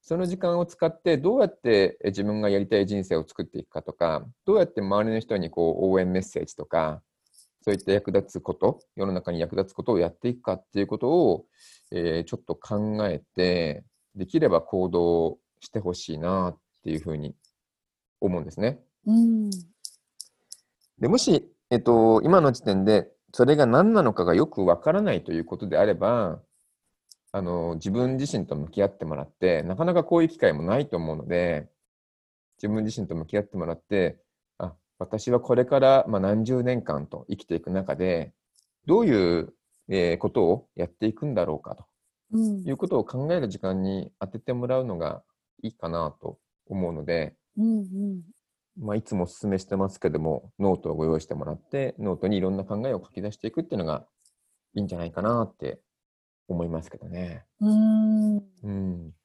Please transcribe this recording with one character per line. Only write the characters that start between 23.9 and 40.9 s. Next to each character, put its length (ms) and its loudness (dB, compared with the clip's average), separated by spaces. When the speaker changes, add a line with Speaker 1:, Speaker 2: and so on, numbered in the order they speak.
Speaker 1:
な 80 6
の 120 4
か 120 0
が 80 4
よ 140 4
く 180 -2
わ 140 4
か 140 2
ら 100 2
な 100 0
い 100 -2
と 80 -8
い 100 -2
う 40 -6
こ 120 -10
と 100 -10
で 100 0
あ 80 6
れ 80 2
ば、 480 0
あ 80 -4
の、 340 -4
自 160 -6
分 260 0
自 200 -4
身 80 -2
と 120 -6
向 100 -8
き 160 0
合 40 2
っ 100 -6
て 80 -10
も 100 -6
ら 80 -8
っ 80 -14
て、 320 0
な 140 -6
か 80 0
な 80 0
か 100 2
こ 140 2
う 40 6
い 40 4
う 20 0
機 100 -6
会 140 4
も 120 -4
な 160 0
い 100 -4
と 80 -4
思 160 -4
う 20 -6
の 120 -10
で、 420 -2
自 100 -6
分 160 0
自 160 -6
身 80 -6
と 80 -8
向 100 -6
き 120 -4
合 40 0
っ 40 -6
て 100 -16
も 100 -6
ら 100 -6
っ 60 -20
て、 380 -2
あ、 160 -10
私 320 -6
は 80 4
こ 160 0
れ 80 4
か 160 2
ら、 300 6
ま 80 0
あ、 20 0
何 240 2
十 180 0
年 200 -2
間 260 -6
と 220 -14
生 80 -6
き 80 -20
て 100 -2
い 60 -2
く 100 -8
中 240 -2
で、 380 -2
ど 140 4
う 60 2
い 340 4
う、 140 -8
え 280 0
ー、 20 -10
こ 120 -2
と 140 2
を 320 2
や 120 -4
っ 20 -12
て 160 -6